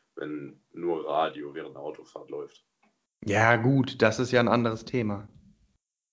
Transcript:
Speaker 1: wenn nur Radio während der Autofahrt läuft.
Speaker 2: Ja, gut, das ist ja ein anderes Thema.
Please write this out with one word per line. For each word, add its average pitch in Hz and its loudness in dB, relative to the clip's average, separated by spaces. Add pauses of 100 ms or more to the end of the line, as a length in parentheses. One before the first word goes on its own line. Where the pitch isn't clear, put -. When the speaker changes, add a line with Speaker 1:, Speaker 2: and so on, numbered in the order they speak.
(160)
Speaker 1:
wenn 73 -10 (140)
nur 85 -4
Radio 73 -4
während 76 -12
der 69 -16
Autofahrt - -14
läuft. 71 -12 (600)
Speaker 2:
Ja, 110 4
gut, 131 2
das 110 4
ist 123 -2
ja 123 6
ein 117 4
anderes 113 2
Thema. 104 -4 (840)